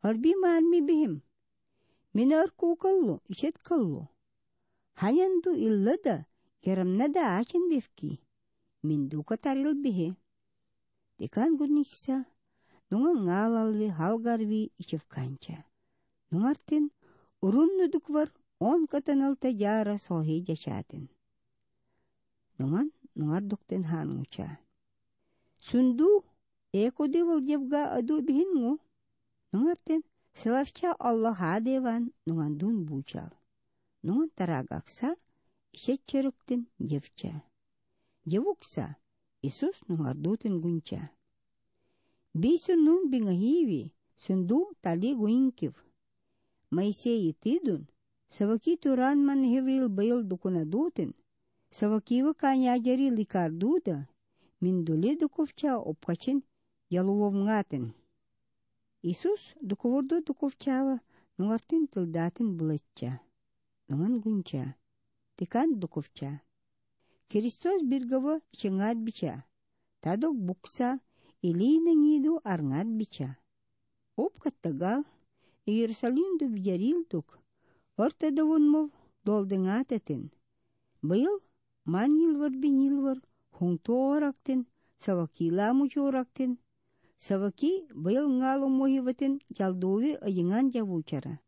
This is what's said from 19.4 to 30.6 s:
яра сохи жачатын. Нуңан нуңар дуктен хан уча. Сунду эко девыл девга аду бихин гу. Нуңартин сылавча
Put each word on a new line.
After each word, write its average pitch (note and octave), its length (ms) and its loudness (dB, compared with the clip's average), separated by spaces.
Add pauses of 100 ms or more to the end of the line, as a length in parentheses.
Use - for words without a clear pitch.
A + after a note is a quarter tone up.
яра G#3 500 0
сохи D#3+ 480 -2
жачатын. D3 640 -8 (1500)
Нуңан F3 340 -2 (220)
нуңар D#3 280 -2
дуктен G3 420 -6
хан D3+ 360 -4
уча. - 380 -10 (1000)
Сунду B3+ 680 4 (480)
эко B3 360 0
девыл E4+ 320 2
девга C#4+ 580 -2
аду D4+ 240 0
бихин D#4+ 300 2 (100)
гу. C4+ 160 0 (760)
Нуңартин D#4 500 0 (300)
сылавча C4+ 680 -2